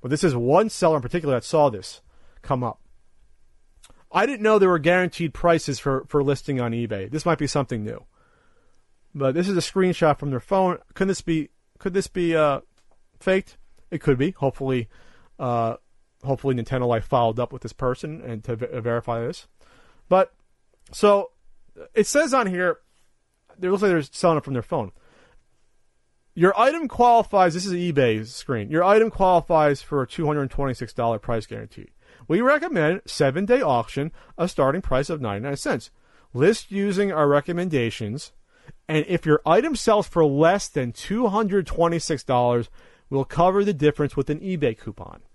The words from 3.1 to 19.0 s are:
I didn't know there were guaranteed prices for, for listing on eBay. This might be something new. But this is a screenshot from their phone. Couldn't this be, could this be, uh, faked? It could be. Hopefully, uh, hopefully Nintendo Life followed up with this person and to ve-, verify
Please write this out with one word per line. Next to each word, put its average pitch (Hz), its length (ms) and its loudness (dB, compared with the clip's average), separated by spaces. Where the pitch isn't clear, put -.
I 190 140 2
didn't 254 160 -4
know 214 160 4
there 190 100 6
were 175 100 4
guaranteed 170 560 0
prices 165 460 0
for, 135 280 -2
for 143 140 0
listing 135 380 -2
on 117 120 -4
eBay. 107 380 -6
This 147 160 -6
might 160 120 0
be 147 80 -4
something 123 360 -4
new. 107 220 -10
But 135 200 -2
this 180 140 -2
is 196 80 0
a 170 40 0
screenshot 180 580 0
from 147 120 -6
their 127 100 -4
phone. 190 380 0
Couldn't 190 140 -2
this 190 120 -2
be, 160 300 -4
could 185 160 -8
this 190 120 -2
be, 170 300 -2
uh, 147 240 2
faked? 190 380 -2
It 160 100 -6
could 135 180 2
be. 165 140 0
Hopefully, 131 560 -4
uh, 117 380 -2
hopefully 135 320 -2
Nintendo 123 320 -4
Life 113 180 0
followed 117 340 2
up 120 140 -4
with 131 100 -16
this 117 100 -12
person 151 480 -6
and 113 240 -12
to 117 120 -6
ve-, 120 240 -8
verify 117 400 -4